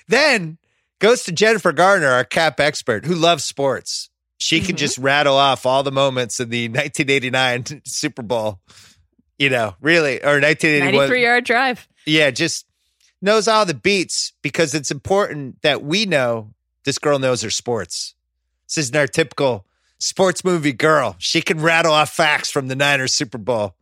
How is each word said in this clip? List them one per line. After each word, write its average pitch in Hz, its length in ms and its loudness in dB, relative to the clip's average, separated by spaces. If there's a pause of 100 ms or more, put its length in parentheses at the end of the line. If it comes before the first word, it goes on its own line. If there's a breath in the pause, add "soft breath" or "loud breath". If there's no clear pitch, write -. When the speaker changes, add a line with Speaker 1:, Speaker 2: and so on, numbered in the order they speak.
Speaker 1:
then 220 500 0 (400)
goes 240 260 4
to 190 80 -6
Jennifer 202 400 2
Garner, 175 360 4
our 127 160 2
cap 160 360 0
expert, 135 440 -2
who 165 100 -2
loves 165 300 2
sports. - 680 -4 (280)
She - 220 -2
can 180 100 -4
Speaker 2:
Mm-hmm. 151 60 -4
Speaker 1:
just 135 220 -4
rattle 139 380 2
off 135 280 2
all 131 180 2
the 139 100 -4
moments 131 480 -2
in 120 100 -6
the 117 180 -4
nineteen 143 400 -4
eighty-nine 127 560 0 (120)
<laughs> - 100 -20
Super - 360 -6
Bowl, 107 380 -4 (800 soft breath)
you 139 100 2
know, 113 320 0
really, 147 440 0
or 143 160 2
nineteen 156 300 2
eighty-one. 143 240 2
Speaker 2:
Ninety-three 254 280 2
yard 240 220 2
drive. 247 440 -2 (160)
Speaker 1:
Yeah, 156 260 2
just 147 360 -4 (560)
knows 208 260 2
all 214 160 4
the 170 100 -2
beats 180 580 -2 (100)
because 147 320 -2
it's 147 160 -6
important 151 720 -4
that 143 200 0
we 180 220 -2
know 120 480 -2 (320)
this 139 140 -2
girl 143 200 2
knows 127 240 0
her 107 80 -6
sports. - 640 -6 (520)
This - 120 -6
isn't 131 180 -4
our 147 100 4
typical 127 580 -2 (340)
sports - 460 0
movie 165 280 0
girl. 131 460 2
She - 220 -2
can 160 220 -2
rattle 165 300 4
off 151 200 4
facts 151 380 0
from 135 180 -2
the 131 80 -6
Niners 139 380 0
Super 131 240 -6
Bowl. 107 440 -4